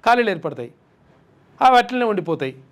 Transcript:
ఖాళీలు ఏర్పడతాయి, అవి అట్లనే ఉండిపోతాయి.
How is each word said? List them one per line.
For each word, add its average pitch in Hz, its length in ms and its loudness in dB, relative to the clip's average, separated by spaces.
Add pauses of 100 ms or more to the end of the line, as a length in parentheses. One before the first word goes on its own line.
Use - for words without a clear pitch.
ఖాళీలు 233 260 2
ఏర్పడతాయి, 139 420 -8 (880)
అవి 254 180 6
అట్లనే 247 260 0
ఉండిపోతాయి. 156 520 -4 (160)